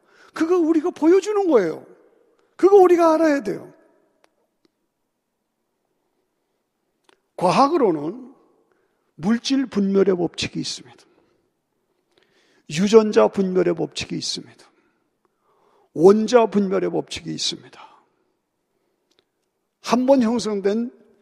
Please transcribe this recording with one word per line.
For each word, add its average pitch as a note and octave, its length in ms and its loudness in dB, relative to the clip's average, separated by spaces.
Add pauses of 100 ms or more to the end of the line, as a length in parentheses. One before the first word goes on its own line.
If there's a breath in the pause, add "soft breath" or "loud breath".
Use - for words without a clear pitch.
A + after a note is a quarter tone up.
(340 soft breath)
그거 E4 240 -2
우리가 E4 340 0
보여주는 G4 580 0
거예요. E3 360 0 (720)
그거 G4 220 6
우리가 E4+ 360 6
알아야 D#4 280 0
돼요. F#3+ 320 -10 (3500)
과학으로는 G#3+ 1000 -2 (840)
물질 A#3 500 -2
분멸의 G3 500 0
법칙이 - 440 -6
있습니다. - 440 -14 (1700)
유전자 G#3 580 4
분멸의 F#3 480 -2
법칙이 - 400 -10
있습니다. - 500 -12 (1300)
원자 A3 540 4
분멸의 F#3 440 -4
법칙이 D#3+ 400 -10
있습니다. - 640 -12 (1900)
한 B3 240 -2
번 C4+ 160 4
형성된 G#3+ 680 -4 (300)